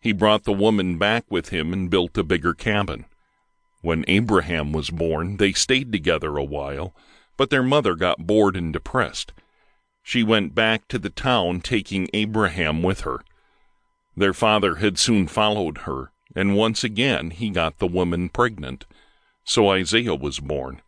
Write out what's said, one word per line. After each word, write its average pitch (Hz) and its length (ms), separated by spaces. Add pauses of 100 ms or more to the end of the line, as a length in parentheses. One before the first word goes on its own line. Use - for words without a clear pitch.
He 117 100
brought 107 320
the 107 100
woman 98 440
back 107 320
with 90 200
him 82 220
and 92 180
built 87 280
a 101 60
bigger 82 300
cabin. 101 520 (760)
When 80 260
Abraham 87 680
was 78 160
born, 82 480
they 98 160
stayed 131 380
together 78 460
a 71 60
while, 71 500 (440)
but 135 120
their 135 140
mother 127 320
got 85 300
bored 101 300
and 85 180
depressed. - 580 (680)
She - 220
went 107 320
back 110 340
to 123 100
the 98 100
town, 92 520
taking 98 520
Abraham 92 680
with 92 180
her. 64 200 (960)
Their 98 160
father 107 420
had 95 220
soon 101 300
followed 104 520
her, 65 320 (240)
and 98 200
once 110 280
again 107 480
he 104 180
got 85 300
the 98 80
woman 87 420
pregnant. 87 560 (580)
So 104 260
Isaiah 95 460
was 69 240
born. 67 480